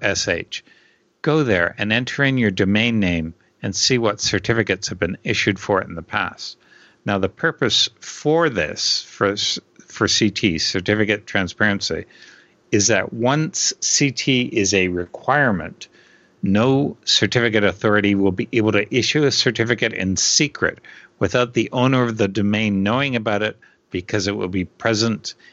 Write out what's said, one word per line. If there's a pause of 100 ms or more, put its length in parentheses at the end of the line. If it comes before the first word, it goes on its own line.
S
H. (600)
Go
there
and
enter
in
your
domain
name (300)
and
see
what
certificates
have
been
issued
for
it
in
the
past. (480)
Now,
the
purpose (100)
for
this,
for, (520)
for
C
T,
certificate
transparency, (640)
is
that
once
C
T
is
a
requirement, (560)
no
certificate
authority
will
be
able
to
issue
a
certificate
in
secret (400)
without
the
owner
of
the
domain
knowing
about
it (360)
because
it
will
be
present (180)